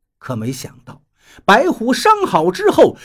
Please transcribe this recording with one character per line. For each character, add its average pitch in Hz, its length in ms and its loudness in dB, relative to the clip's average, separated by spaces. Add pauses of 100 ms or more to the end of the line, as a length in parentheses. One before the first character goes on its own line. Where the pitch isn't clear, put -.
(180)
可 - 160 -12
没 110 160 -6
想 - 340 -16
到， - 200 -20 (400)
白 277 260 2
狐 240 220 -4
伤 415 340 0
好 165 240 -2
之 392 220 0
后， 277 320 2